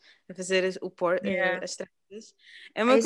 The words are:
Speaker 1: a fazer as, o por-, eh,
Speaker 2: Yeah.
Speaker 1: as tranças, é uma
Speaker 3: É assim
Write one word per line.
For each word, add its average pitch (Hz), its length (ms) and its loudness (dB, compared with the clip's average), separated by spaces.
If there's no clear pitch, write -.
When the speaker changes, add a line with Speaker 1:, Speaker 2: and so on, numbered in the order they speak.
Speaker 1:
a 190 40 -16
fazer 185 300 0
as, 185 180 -2
o 185 80 -8
por-, 180 260 0
eh, 202 40 0
Speaker 2:
Yeah. 185 360 -2
Speaker 1:
as 185 100 -10
tranças, - 580 -18
é 214 120 -2
uma 247 80 6
Speaker 3:
É - 60 8
assim - 60 6